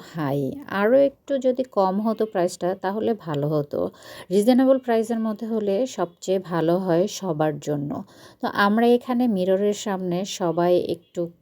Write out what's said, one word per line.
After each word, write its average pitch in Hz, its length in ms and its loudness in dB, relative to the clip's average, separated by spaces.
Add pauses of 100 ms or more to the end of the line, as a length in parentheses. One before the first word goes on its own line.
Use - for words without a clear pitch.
(140)
হাই। 143 380 -2 (160)
আরও 214 300 2
একটু 277 400 0
যদি 254 260 0
কম 196 380 0
হতো 220 240 0
প্রাইসটা, 180 500 -2
তাহলে 208 380 -2
ভালো 151 340 -4
হতো। 156 440 -2 (400)
রিজনেবল 247 460 4
প্রাইসের 226 420 -2
মধ্যে 220 280 -4
হলে 208 380 -2
সবচেয়ে 190 540 -4
ভালো 170 380 0
হয় 185 300 2
সবার 156 520 -4
জন্য। 147 440 -6 (380)
তো 349 60 -4
আমরা 208 400 4
এখানে 240 400 2
মিররের 190 460 2
সামনে 185 520 -4
সবাই 175 520 2
একটু - 520 -4 (120)